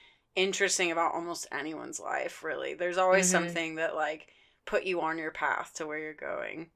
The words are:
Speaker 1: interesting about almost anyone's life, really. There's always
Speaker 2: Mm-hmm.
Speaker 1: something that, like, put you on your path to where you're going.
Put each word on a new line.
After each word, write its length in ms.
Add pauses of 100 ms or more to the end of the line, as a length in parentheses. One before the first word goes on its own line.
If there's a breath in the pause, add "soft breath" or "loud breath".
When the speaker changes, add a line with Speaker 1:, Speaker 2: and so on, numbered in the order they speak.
(360 soft breath)
Speaker 1:
interesting 560
about 220
almost 360
anyone's 480
life, 460
really. 300
There's 240
always 280
Speaker 2:
Mm-hmm. 180
Speaker 1:
something 300
that, 220
like, 320 (380)
put 180
you 160
on 180
your 140
path 420
to 140
where 100
you're 160
going. 600